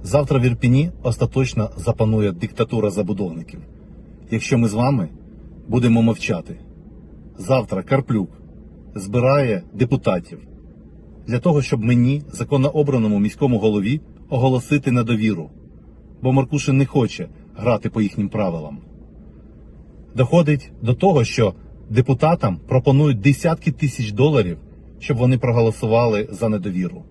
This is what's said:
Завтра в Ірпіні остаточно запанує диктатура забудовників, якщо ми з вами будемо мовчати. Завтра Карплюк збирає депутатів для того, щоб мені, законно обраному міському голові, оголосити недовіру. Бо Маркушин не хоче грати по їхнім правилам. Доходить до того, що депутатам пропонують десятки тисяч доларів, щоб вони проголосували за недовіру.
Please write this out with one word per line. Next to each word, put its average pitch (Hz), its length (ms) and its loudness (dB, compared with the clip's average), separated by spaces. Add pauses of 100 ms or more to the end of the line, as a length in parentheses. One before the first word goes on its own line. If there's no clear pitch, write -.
Завтра 143 360 0
в 120 40 2
Ірпіні 127 480 2 (120)
остаточно 120 720 -2
запанує 110 560 0
диктатура 104 580 -2
забудовників, 92 680 -6 (680)
якщо 120 280 -2
ми 117 100 2
з 101 40 -2
вами 120 360 -2 (600)
будемо 117 340 2
мовчати. 104 540 -2 (800)
Завтра 101 440 -2
Карплюк 120 480 -2 (640)
збирає 120 680 0 (120)
депутатів 104 640 -2 (880)
для 123 120 -4
того, 147 240 2
щоб 117 220 -4
мені, 123 380 2 (100)
законно 135 360 0
обраному 131 500 0
міському 110 400 0
голові, 107 420 0 (280)
оголосити 131 600 0
недовіру. 110 600 0 (720)
Бо 127 100 2
Маркушин 135 440 2
не 139 100 4
хоче 110 420 -2 (280)
грати 110 340 -2
по 113 100 -4
їхнім 101 280 -2
правилам. 82 500 -6 (1400)
Доходить 147 580 2 (100)
до 117 120 0
того, 156 300 4
що 104 300 0 (360)
депутатам 123 760 2
пропонують 135 520 2
десятки 151 520 0
тисяч 117 400 -4
доларів, 117 460 2 (400)
щоб - 180 -4
вони 123 220 2
проголосували 113 920 0
за 110 160 -4
недовіру. 90 640 -4